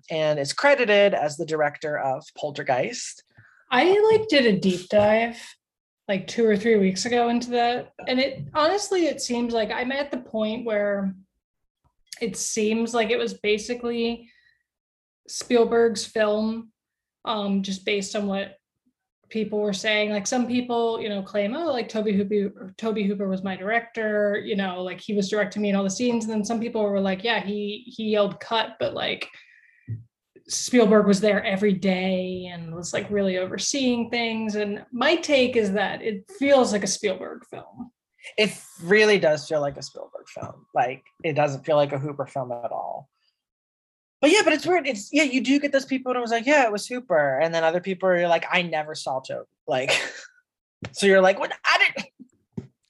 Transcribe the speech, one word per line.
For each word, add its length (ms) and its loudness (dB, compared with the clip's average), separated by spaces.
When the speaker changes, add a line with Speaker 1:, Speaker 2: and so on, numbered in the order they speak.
Speaker 1:
and 300 0
is 140 -4
credited 600 4
as 240 -2
the 80 -4
director 540 -2
of 240 -4
Poltergeist. 840 -4
Speaker 2:
I, 300 4
like, 160 4
did 180 4
a 120 4
deep 300 0
dive, 540 2
like, 180 -4
two 200 0
or 100 6
three 220 4
weeks 280 2
ago 240 2
into 220 -2
that, 400 0
and 120 0
it, 340 -2
honestly, 540 2
it 140 -4
seems 320 -2
like 180 0
I'm 200 -4
at 200 -4
the 80 -6
point 460 -4
where 480 -2
it 160 -6
seems 560 -2
like 160 0
it 80 0
was 160 -4
basically 960 -4
Spielberg's 800 2
film, 640 -2
um, 360 -2
just 220 -6
based 320 -4
on 120 -2
what 300 -6
people 300 -4
were 140 0
saying. 380 0
Like, 160 -2
some 180 0
people, 560 0
you 80 -4
know, 140 -4
claim, 320 -2
"Oh, 160 -4
like, 180 -4
Tobe 200 -2
Hooper, 680 -2
Tobe 220 -4
Hooper 280 -2
was 140 -4
my 140 -4
director," 920 -2
you 100 -2
know, 280 -2
like, 180 -8
"He 140 -4
was 140 0
directing 340 -2
me 60 0
in 60 2
all 80 2
the 60 0
scenes." 360 0
And 60 -4
then 140 -2
some 140 -2
people 240 -2
were 160 0
like, 240 -2
"Yeah, 160 0
he, 480 -6
he 240 -6
yelled 280 2
cut, 400 -4
but, 140 -2
like, 340 -4
Spielberg 600 4
was 140 4
there 220 2
every 300 2
day 800 -2
and 220 -12
was, 180 -10
like, 160 -4
really 300 0
overseeing 720 -2
things." 420 -2
And 380 -4
my 240 2
take 400 2
is 160 2
that 320 -2
it 340 -6
feels 340 4
like 120 0
a 40 -2
Spielberg 600 -4
film. 420 -16
Speaker 1:
It 180 0
really 340 6
does 300 2
feel 140 0
like 160 -4
a 40 -14
Spielberg 480 -18
film. 460 -14
Like, 280 0
it 100 -2
doesn't 320 0
feel 120 4
like 140 4
a 60 -4
Hooper 300 -6
film 240 -6
at 200 -8
all. 380 -10
But 100 6
yeah, 140 6
but 80 4
it's 120 -2
weird. 220 2
It's, 240 -6
yeah, 120 4
you 180 0
do 180 4
get 140 -4
those 100 2
people, 300 -4
and 40 -2
it 40 -2
was 100 -4
like, 140 0
"Yeah, 180 6
it 80 2
was 160 -6
Hooper." 520 0
And 140 2
then 120 0
other 160 2
people 260 -4
are 180 2
like, 240 2
"I 120 2
never 340 -4
saw 240 -6
Tobe." 280 -10
Like, 240 0
<laughs> 1040 -8
so 140 2
you're 120 8
like, 200 4
"What? 120 -6
I 280 2
didn't." 760 -14